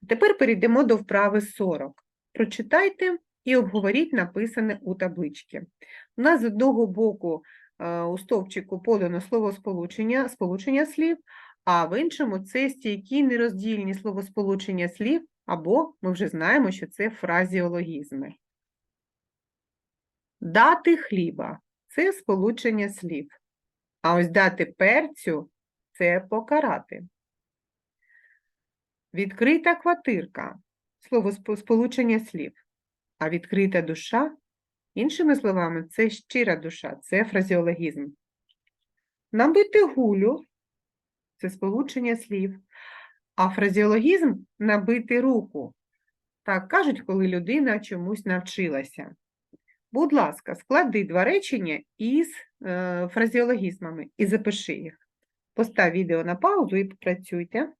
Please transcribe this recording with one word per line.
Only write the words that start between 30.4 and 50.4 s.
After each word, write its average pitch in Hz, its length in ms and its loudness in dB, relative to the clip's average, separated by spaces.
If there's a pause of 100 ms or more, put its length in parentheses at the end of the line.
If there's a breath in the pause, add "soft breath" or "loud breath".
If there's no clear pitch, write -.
слово 208 300 0
сп-, 202 260 -6
сполучення 226 640 2
слів. 160 320 -10 (640)
А 156 120 -2
відкрита 190 520 0
душа, 233 540 -2 (580)
іншими 302 420 2
словами, 170 540 -2
це 220 200 0
щира 214 460 -2
душа, 160 460 -12
це 196 220 0
фразеологізм. 170 840 -2 (1300)
Набити 392 520 6
гулю — 247 640 2 (880)
це 185 140 -6
сполучення 233 640 -4
слів. 196 440 -6 (760 loud breath)
А 185 140 2
фразеологізм — 214 840 4 (240)
набити 220 640 0
руку. 220 540 -2 (680)
Так 190 260 -2
кажуть, 311 320 2
коли 190 280 0
людина 208 520 0
чомусь 196 460 -8
навчилася. 175 880 -6 (800)
Будь 285 200 0
ласка, 214 420 0